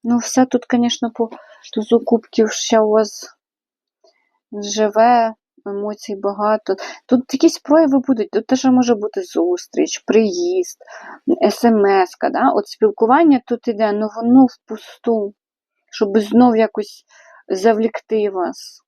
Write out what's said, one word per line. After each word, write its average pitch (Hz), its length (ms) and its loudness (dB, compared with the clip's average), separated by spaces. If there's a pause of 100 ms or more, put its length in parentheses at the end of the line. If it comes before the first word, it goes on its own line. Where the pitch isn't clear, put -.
Ну, 233 120 0
все 254 300 0
тут, 247 180 -2
конечно, 240 460 -2
по 226 200 -6 (420)
тузу 220 280 0
кубків 220 520 -2
ще - 280 0
у 214 100 0
вас 214 360 -2 (1300)
живе, 214 840 0 (320)
емоцій 202 500 -8
багато. 208 600 -2 (300)
Тут 247 140 0 (120)
якісь 320 260 0
прояви 294 400 2
будуть, 240 320 -2
тут 220 160 -4
теж 262 180 -2
може 254 300 4
бути 202 280 -6
зустріч, - 840 -4
приїзд, 180 720 0 (640)
С 208 220 -2
М 220 220 4
С-ка, 185 440 0
да? 214 240 0
От - 140 -4
спілкування 254 800 2
тут 240 220 -6
іде, 214 240 -2
ну 214 240 -4
воно 240 300 4
впусту, 214 880 -6 (560)
щоб 202 280 -2
знов 220 380 4
якось 214 480 -4 (440)
завлікти 214 840 -2
вас. - 580 -10